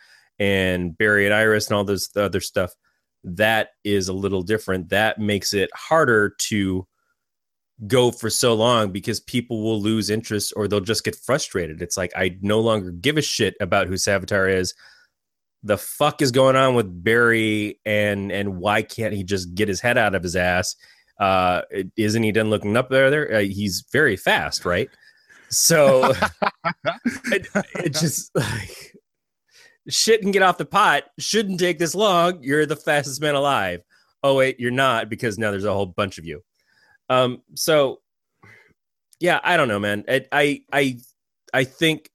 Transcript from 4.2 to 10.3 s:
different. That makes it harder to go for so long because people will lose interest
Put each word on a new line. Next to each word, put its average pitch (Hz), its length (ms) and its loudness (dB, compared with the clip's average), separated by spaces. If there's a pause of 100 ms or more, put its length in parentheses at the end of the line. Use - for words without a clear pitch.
different. 92 480 -4
That 104 280 0
makes 104 340 -2
it 95 220 0
harder 120 640 2
to 95 480 -4 (1000)
go 123 240 4
for 113 200 -6
so 117 240 2
long 110 360 2
because 101 300 -6
people 120 420 -6
will 110 180 -2
lose 107 280 0
interest 107 480 -4